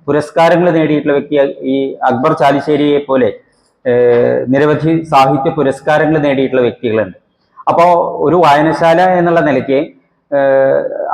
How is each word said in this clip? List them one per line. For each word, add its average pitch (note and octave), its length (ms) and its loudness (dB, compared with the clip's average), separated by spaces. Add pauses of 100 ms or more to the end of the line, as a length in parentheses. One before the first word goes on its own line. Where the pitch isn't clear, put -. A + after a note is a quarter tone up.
പുരസ്കാരങ്ങൾ E3+ 640 0
നേടിയിട്ടുള്ള D3+ 480 0
വ്യക്തി C#3+ 160 -6 (260)
ഈ C3+ 340 -4 (140)
അക്ബർ D#3 240 0
ചാലിശ്ശേരിയെ C#3+ 640 0 (100)
പോലെ, C3 200 0 (580)
ഏഹ്, B2 640 2
നിരവധി D3+ 540 0
സാഹിത്യ D3 480 2
പുരസ്കാരങ്ങൾ D3+ 680 -2
നേടിയിട്ടുള്ള C3 440 0
വ്യക്തികളുണ്ട്. G#2+ 540 -4 (520)
അപ്പോ E3+ 160 2 (400)
ഒരു D3+ 120 0
വായനശാല D#3+ 640 2
എന്നുള്ള F3 400 2
നിലയ്ക്ക്, C3+ 380 -2 (580)
ഏഹ്, C3+ 440 2 (340)